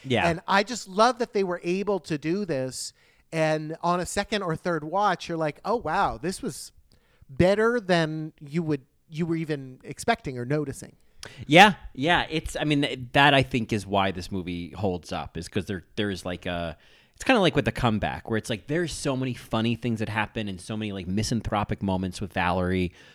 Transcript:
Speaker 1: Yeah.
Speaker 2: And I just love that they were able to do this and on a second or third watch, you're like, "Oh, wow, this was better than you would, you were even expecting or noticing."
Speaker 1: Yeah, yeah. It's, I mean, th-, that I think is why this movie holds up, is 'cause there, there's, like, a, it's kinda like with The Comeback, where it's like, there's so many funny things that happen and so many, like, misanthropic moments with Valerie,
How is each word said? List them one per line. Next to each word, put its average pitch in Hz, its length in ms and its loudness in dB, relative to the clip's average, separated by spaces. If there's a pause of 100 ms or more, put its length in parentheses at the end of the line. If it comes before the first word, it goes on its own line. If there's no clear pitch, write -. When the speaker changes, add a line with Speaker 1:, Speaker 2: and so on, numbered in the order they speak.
Speaker 1:
Yeah. 131 240 2
Speaker 2:
And 165 180 0
I 196 180 4
just 202 260 -8
love 233 300 4
that 233 120 -4
they 196 140 0
were 180 180 -4
able 190 380 -2
to 156 160 -4
do 170 260 -2
this 131 480 -4 (400)
and 156 500 0
on 175 180 2
a 170 60 -4
second 202 360 -2
or 165 140 -2
third 160 280 -2
watch, 190 440 0
you're 170 100 -4
like, 156 280 -2
"Oh, 208 100 0
wow, 160 420 0
this 160 240 -6
was - 300 -10 (580)
better 202 500 4
than 160 600 0
you 151 240 -4
would, 151 180 0 (280)
you 165 160 -4
were 165 100 -2
even 139 480 -6
expecting 147 540 -4
or 120 80 -6
noticing." 135 500 -4 (500)
Speaker 1:
Yeah, 180 280 10 (200)
yeah. 143 360 2
It's, 156 260 -6
I 147 80 -4
mean, 147 200 2
th-, 127 160 -4 (120)
that 143 220 8
I 135 100 6
think 123 300 -2
is 101 120 0
why 98 260 2
this 90 200 -8
movie 87 400 -6
holds 90 400 -4
up, 78 240 -8
is 82 140 -8
'cause 95 160 -4
there, 95 180 -6 (140)
there's, 101 280 -2
like, 90 200 -8
a, 85 320 -4 (380)
it's - 100 -14
kinda 247 160 6
like 170 140 4
with 135 100 2
The - 80 0
Comeback, 92 560 -2
where 110 80 0
it's - 120 -6
like, 110 180 -6
there's 160 260 -4
so 135 240 -4
many 131 160 -2
funny 113 420 -2
things 113 240 -4
that 107 80 -4
happen 104 400 -4
and 92 140 -10
so 110 160 -8
many, 107 160 -6
like, 92 140 -8
misanthropic 104 760 -2
moments 92 380 -2
with 98 100 -8
Valerie, 90 640 0 (220)